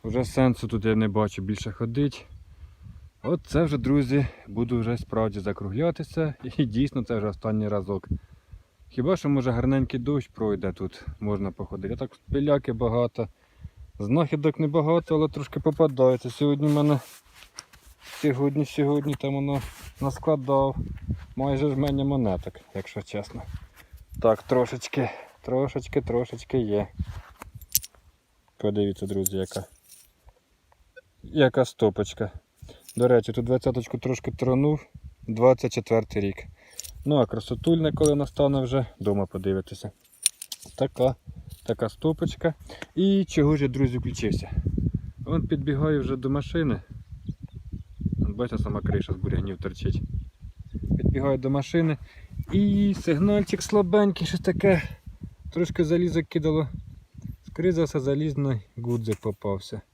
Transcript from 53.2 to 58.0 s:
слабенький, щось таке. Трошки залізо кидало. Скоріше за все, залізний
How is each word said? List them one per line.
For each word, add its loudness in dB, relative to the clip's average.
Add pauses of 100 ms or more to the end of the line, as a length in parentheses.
слабенький, 4
щось -2
таке. 4 (680)
Трошки 0
залізо 2
кидало. 0 (800)
Скоріше 0
за 4
все, 0
залізний 0 (160)